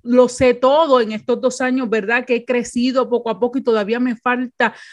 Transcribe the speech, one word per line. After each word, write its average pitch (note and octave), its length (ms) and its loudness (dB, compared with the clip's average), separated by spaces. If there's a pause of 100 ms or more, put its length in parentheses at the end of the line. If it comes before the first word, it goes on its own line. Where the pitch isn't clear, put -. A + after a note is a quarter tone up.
lo B3 280 4
sé B3+ 240 2
todo C4 480 4
en A3 100 -4
estos A3 300 -4
dos B3 180 -2
años, B3+ 300 -2
¿verdad?, A3+ 340 -2
que B3 120 -2
he A#3 100 -4
crecido B3 640 -2
poco A#3 200 -2
a A3 80 -4
poco A#3+ 200 -2
y A3 60 -6
todavía A3 360 0
me B3 160 -2
falta B3 580 -2 (200)